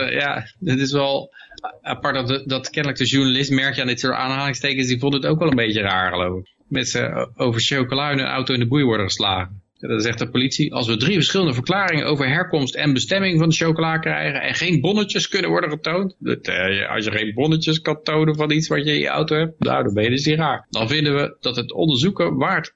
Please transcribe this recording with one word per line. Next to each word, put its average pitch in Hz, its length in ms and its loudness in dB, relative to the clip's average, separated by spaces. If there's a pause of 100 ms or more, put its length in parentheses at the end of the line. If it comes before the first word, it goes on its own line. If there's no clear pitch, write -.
eh, 123 120 -2
ja, 143 220 0 (300)
het 131 160 2
is 135 120 0
wel 139 380 0 (500)
apart 131 480 -2
dat, 135 200 -2
dat 131 220 -4
kennelijk 143 300 -2
de 120 80 2
journalist, 135 420 2
merk 135 240 2
je 139 60 -4
aan 127 60 -2
dit 123 140 -2
soort 127 140 0
aanhalingstekens, 135 720 -2
die 123 100 0
vond 139 160 0
het 139 120 -2
ook 156 120 2
wel 170 100 2
een 135 80 4
beetje 110 260 2
raar, 92 300 2
geloof 90 260 -2
ik. - 160 -14 (140)
Met 127 200 -2
ze, 123 120 -2
eh, 123 260 -2 (100)
over 117 240 0
chocola 139 500 0
in 139 80 0
hun 131 80 -2
auto 131 280 -2
in 120 60 0
de 120 80 2
boei 143 160 2
worden 107 220 2
geslagen. 95 540 -2 (140)
Ja, - 140 -10
dan 110 120 0
zegt 117 180 -2
de 127 120 -4
politie, 135 440 0
als 123 120 -2
we 113 100 0
drie 185 180 2
verschillende 170 400 2
verklaringen 170 520 0
over 139 220 0
herkomst 156 460 0
en 147 180 2
bestemming 180 460 2
van 165 100 4
de 160 60 4
chocola 160 440 2
krijgen 151 440 -2
en 131 120 -2
geen 170 260 2
bonnetjes 202 480 0
kunnen 180 220 0
worden 170 200 0
getoond, 170 480 -4
dat, - 280 -4
eh, 95 480 0
als 110 100 -2
je 107 60 -2
geen 107 240 -2
bonnetjes 160 460 2
kan 151 220 -4
tonen 156 340 2
van 151 140 0
iets 156 180 0
wat 151 160 0
je 151 80 0
in 147 80 2
je 143 80 0
auto 151 280 0
hebt, 160 240 -2
nou, 131 240 2
dan 104 100 0
ben 107 100 2
je 117 60 2
dus 135 160 0
niet 156 120 2
raar. 143 320 -2
Dan 113 180 -2
vinden 147 260 2
we 143 260 -2
dat 127 160 -4
het - 160 -4
onderzoeken 165 640 2
waard 165 400 -2